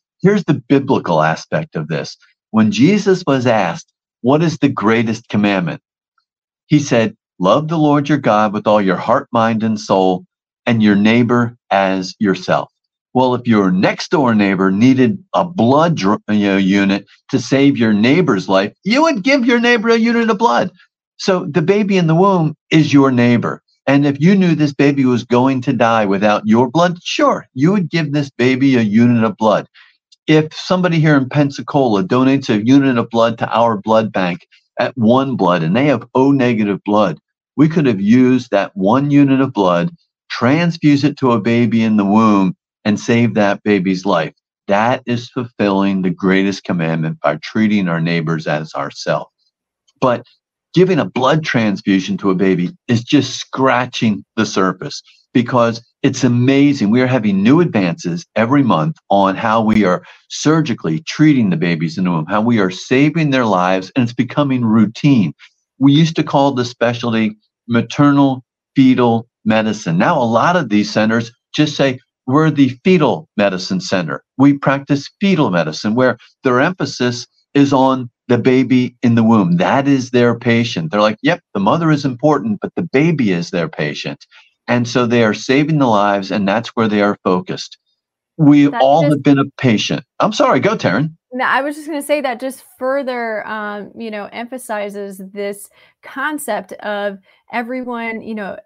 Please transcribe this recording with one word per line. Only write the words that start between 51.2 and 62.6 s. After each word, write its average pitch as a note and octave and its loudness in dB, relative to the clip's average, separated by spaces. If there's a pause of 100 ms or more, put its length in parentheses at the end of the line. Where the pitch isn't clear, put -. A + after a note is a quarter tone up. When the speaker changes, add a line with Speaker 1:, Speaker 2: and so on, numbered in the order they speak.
Speaker 1:
transfusion G2+ -2
to G2 -2
a F#2 2
baby F2+ 0 (180)
is A#2+ 0
just C3+ 0
scratching B2 -2 (120)
the A2 0
surface, - -4 (320)
because A#2 0 (200)
it's C3 -2
amazing. C3 2
We B2 2
are B2+ 0
having G#2+ 0
new C#3 4
advances F2 -2 (100)
every B2 0
month D#2+ 0 (140)
on G2 2
how A2+ 0
we G#2+ 2
are F2+ 0 (280)
surgically D3 -2
treating C3+ 2
the E2 -2
babies E2 -4
in F#2 -2
the F2+ 0
womb, D#2+ -2
how G#2 -2
we A2+ 2